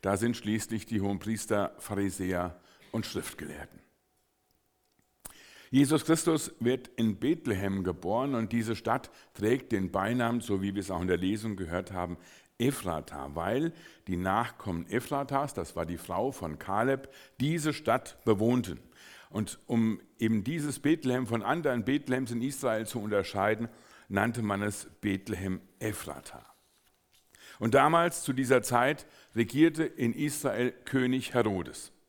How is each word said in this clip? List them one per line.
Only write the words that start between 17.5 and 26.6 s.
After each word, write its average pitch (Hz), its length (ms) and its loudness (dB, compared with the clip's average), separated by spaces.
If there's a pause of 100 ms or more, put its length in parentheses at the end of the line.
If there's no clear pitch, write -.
Stadt - 500 0
bewohnten. 110 540 2 (500)
Und - 380 -4
um 110 340 2 (180)
eben 110 260 2
dieses 147 340 -4
Bethlehem 131 480 2
von 113 160 0
anderen 127 420 0
Bethlehems 131 460 0
in 117 100 -2
Israel 117 460 -2
zu 120 140 -6
unterscheiden, 104 680 0 (400)
nannte 113 340 2
man 101 200 2
es 104 260 -4 (140)
Bethlehem 95 580 -2 (200)
Ephrata. 71 680 -8 (1120)